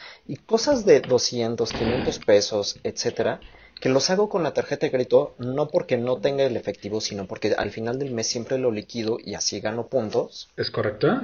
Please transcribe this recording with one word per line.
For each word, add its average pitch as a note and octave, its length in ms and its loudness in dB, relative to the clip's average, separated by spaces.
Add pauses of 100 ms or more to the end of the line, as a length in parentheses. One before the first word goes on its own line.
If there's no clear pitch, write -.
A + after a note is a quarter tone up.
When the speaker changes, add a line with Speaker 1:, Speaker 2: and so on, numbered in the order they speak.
(260)
Speaker 1:
y C#3 100 -8
cosas A3+ 500 0
de D3 140 10
doscientos, A#2 720 0
quinientos A#2+ 480 -2
pesos, G#2 640 4
etcétera, A2+ 560 -2 (400)
que - 80 0
los C3+ 220 4
hago G#3 180 2
con G3 160 0
la C#3 100 0
tarjeta C#3 320 -2
de C3+ 60 0
crédito, B2+ 460 4
no C3 280 -2
porque D3+ 300 0
no A#2+ 240 0
tenga C#3 240 2
el A#2+ 120 0
efectivo, G#2 440 -4
sino G2+ 260 -6
porque G#2+ 320 -2
al G#2 140 -4
final A#2 260 -4
del C3+ 140 -6
mes A2+ 160 -4
siempre A#2+ 300 -4
lo B2+ 120 2
liquido A2 520 -4
y G2+ 120 -10
así - 240 -4
gano A2+ 300 -6
puntos. A#2 680 -4
Speaker 2:
Es - 140 -4
correcto, A#2+ 540 0